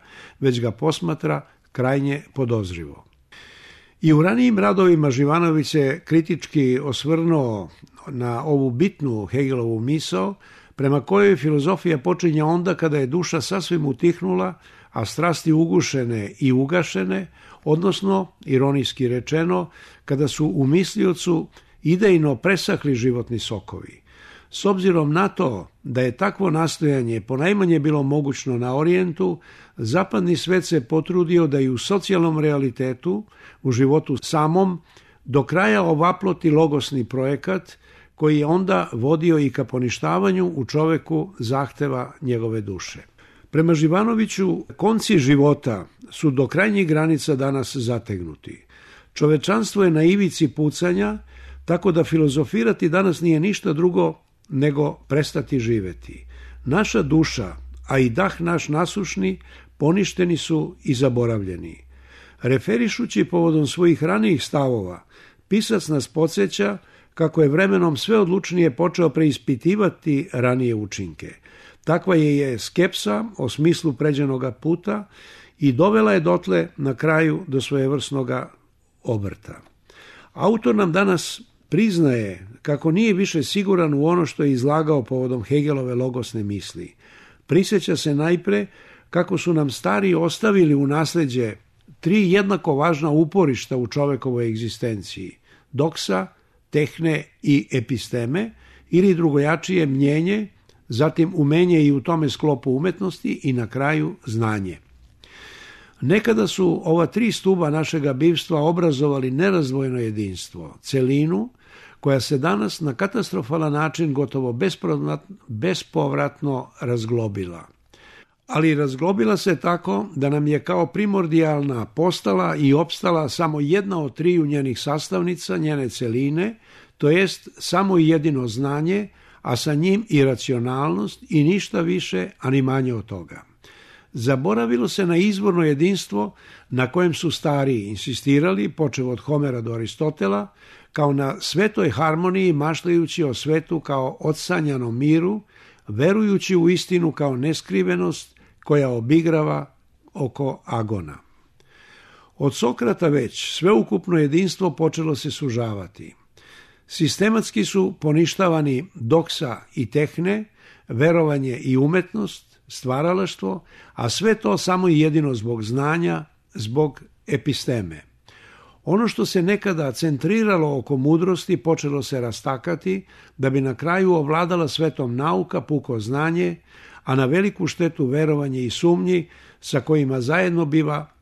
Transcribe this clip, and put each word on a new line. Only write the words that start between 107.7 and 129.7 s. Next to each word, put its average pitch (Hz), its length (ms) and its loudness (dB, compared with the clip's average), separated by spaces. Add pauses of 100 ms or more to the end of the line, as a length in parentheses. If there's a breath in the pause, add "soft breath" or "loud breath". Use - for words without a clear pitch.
našega 147 420 -2
bivstva 156 480 2
obrazovali 147 680 0
nerazdvojno 135 680 0
jedinstvo, 101 800 -6
celinu 147 720 0 (500 loud breath)
koja 139 200 2
se 139 180 -2
danas 190 420 -2
na 143 140 -2
katastrofalan 165 800 -2
način 151 420 -2
gotovo 131 380 -2
bespovrat-, 151 640 -2 (300)
bespovratno 143 1200 -4 (100)
razglobila. 110 880 -4 (800 soft breath)
Ali 160 280 2
razglobila 170 640 0
se 180 200 0
tako 175 500 -2 (100)
da 139 120 0
nam 147 180 0
je 147 180 0
kao 175 220 0
primordijalna 156 1000 0
postala 175 720 0
i 139 180 4
opstala 160 540 0
samo 156 320 -2
jedna 180 420 0
od 139 120 -6
triju 165 320 2
njenih 139 340 -2
sastavnica, 175 760 -4
njene 151 320 -2
celine, 143 720 -2 (380 soft breath)
to 147 120 4
jest 175 380 0 (100)
samo 190 400 0
i 160 100 6
jedino 147 400 2
znanje, 147 600 -2 (340 soft breath)
a 123 140 -2
sa 151 180 -2